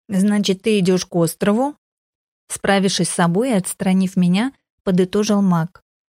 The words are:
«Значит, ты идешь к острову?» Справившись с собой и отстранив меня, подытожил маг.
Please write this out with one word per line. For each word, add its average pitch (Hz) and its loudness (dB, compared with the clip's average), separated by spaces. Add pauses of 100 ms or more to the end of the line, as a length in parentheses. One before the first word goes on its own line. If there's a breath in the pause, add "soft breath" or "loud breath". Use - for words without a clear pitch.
«Значит, 202 0
ты 214 2
идешь 185 0
к - -16
острову?» 202 -2 (720)
Справившись 190 0
с - -8
собой 190 0
и - 0
отстранив 190 -2
меня, 185 0 (320)
подытожил 202 0
маг. 175 -2 (300)